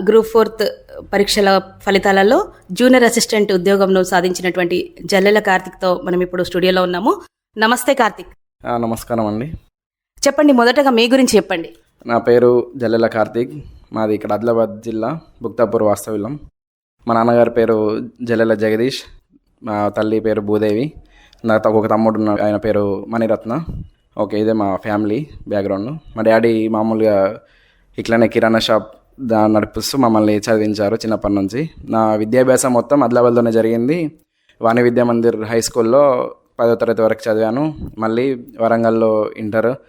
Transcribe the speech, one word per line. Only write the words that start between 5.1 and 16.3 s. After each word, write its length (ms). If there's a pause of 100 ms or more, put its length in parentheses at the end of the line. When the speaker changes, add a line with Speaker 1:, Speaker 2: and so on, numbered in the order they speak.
Speaker 1:
కార్తిక్తో 640
మనం 180
ఇప్పుడు 220
స్టూడియోలో 400
ఉన్నాము. 380 (360)
నమస్తే 360
కార్తిక్. 340 (400)
Speaker 2:
ఆ, 100
నమస్కారం 500
అండి. 180 (840)
Speaker 1:
చెప్పండి, 260
మొదటగా 360
మీ 180
గురించి 280
చెప్పండి. 340 (360)
Speaker 2:
నా 120
పేరు 580
జల్లెల 320
కార్తిక్, 560 (300)
మాది 200
ఇక్కడ 200
ఆదిలాబాద్ 480
జిల్లా 380 (220)
బుక్తాపూర్ 420
వాస్తవ్యులం. 560 (680)